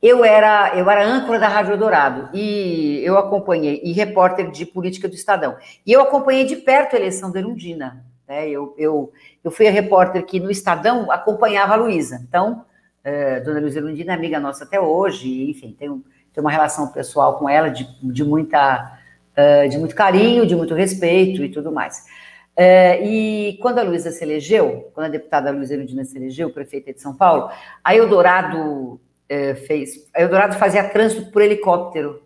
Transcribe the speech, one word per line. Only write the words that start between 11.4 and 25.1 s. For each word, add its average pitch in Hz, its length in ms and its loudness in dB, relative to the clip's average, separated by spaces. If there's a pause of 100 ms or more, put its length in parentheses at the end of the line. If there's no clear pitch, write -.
a 220 40 4
Luísa. 156 520 -2
Então, 214 360 -2 (380)
eh, 139 380 -4
dona 151 200 -4
Luiza 147 180 -4
Erundina 156 340 -8
é - 20 -2
amiga 165 240 -6
nossa 143 260 -8
até 196 140 -4
hoje, 175 480 -2
e, 131 240 -6
enfim, 117 280 -16
tem 147 100 -12
um, 135 140 -12 (320)
tem 151 80 -6
uma 151 80 0
relação 151 420 -2
pessoal 139 460 0
com 143 100 -4
ela 151 220 2
de, 127 160 -10 (160)
de 127 200 -4
muita, 147 760 0 (360)
eh, 143 340 6
de 139 100 -4
muito 160 160 -6
carinho, 214 520 4
de 175 80 0
muito 165 200 -4
respeito 185 680 0
e 143 60 -6
tudo 151 240 -10
mais. - 320 -8 (520)
Eh, 185 480 8
e 214 560 -4
quando 247 180 0
a 233 40 0
Luísa 170 280 -4
se 170 120 -12
elegeu, 151 720 -2
quando 156 120 -8
a 156 40 -6